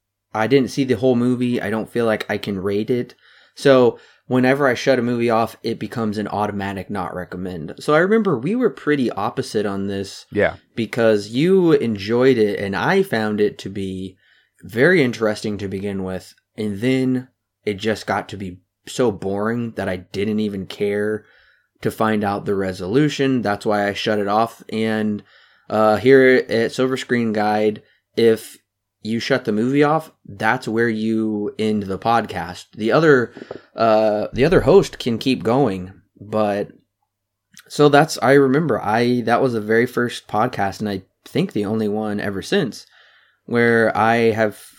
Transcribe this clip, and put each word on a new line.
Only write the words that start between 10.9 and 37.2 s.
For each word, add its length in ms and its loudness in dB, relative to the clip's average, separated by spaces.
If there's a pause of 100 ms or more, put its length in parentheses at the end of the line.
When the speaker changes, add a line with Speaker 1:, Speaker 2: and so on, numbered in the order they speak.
Speaker 1:
you 420 4
enjoyed 680 2
it, 220 2
and 160 -4
I 260 0
found 400 -2
it 180 0
to 100 -10
be 460 -8 (460)
very 420 2
interesting 540 -2
to 100 -8
begin 360 -6
with. 320 -10 (200)
And 240 -6
then 500 0 (360)
it 100 -2
just 300 -4
got 240 -4
to 80 -12
be 220 -12 (280)
so 240 0
boring 600 -4
that 180 -4
I 80 -4
didn't 420 -4
even 260 -4
care 600 -4 (560)
to 100 -4
find 320 0
out 220 -4
the 100 -2
resolution. 880 0
That's 240 -4
why 220 0
I 60 -2
shut 260 -2
it 80 -2
off. 420 -2
And, 540 -2 (460)
uh, 280 4
here 520 6
at 220 0
Silver 260 -2
Screen 360 -2
Guide, 500 0 (340)
if 400 2 (440)
you 200 -4
shut 240 -2
the 80 -2
movie 300 2
off, 280 0 (140)
that's 420 -2
where 220 0
you 720 -2
end 240 0
the 160 -6
podcast. 760 -2
The 180 -2
other, 400 4 (440)
uh, 580 2
the 100 0
other 180 4
host 380 4
can 200 -4
keep 240 -2
going, 500 0 (260)
but 500 -2 (960)